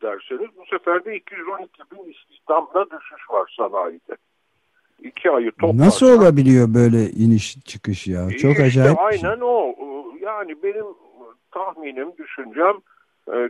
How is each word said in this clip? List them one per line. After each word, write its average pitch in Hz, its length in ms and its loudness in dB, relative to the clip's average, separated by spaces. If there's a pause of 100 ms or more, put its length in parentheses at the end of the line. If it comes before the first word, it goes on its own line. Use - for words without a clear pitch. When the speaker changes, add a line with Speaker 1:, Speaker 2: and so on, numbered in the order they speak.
Speaker 1:
derseniz 113 460 -10 (100)
bu - 80 -20
sefer 175 400 -4
de 220 100 -12
iki 196 200 -18
yüz 170 120 -14
on 190 160 -12
iki - 280 -20
bin 180 200 -20
istihdamda 160 720 -4
düşüş - 440 -20
var 101 280 -4
sanayide. 92 580 -8 (840)
İki - 300 -4
ayı 120 200 -2
toplarsan 165 340 -2
Speaker 2:
Nasıl 247 340 6
olabiliyor 135 540 6
böyle 117 360 4
iniş 110 460 2 (100)
çıkış - 420 -10
ya? 90 220 -4
Çok 135 220 0
Speaker 1:
İşte 143 120 4
Speaker 2:
acayip 131 340 4 (140)
bir 202 60 -2
şey. 175 120 -4
Speaker 1:
aynen 233 120 -6
o. 226 340 -2 (460)
Yani 190 420 -10
benim 208 220 -6 (640)
tahminim, 160 680 -12
düşüncem, 156 560 -4 (600)
e, 120 160 -4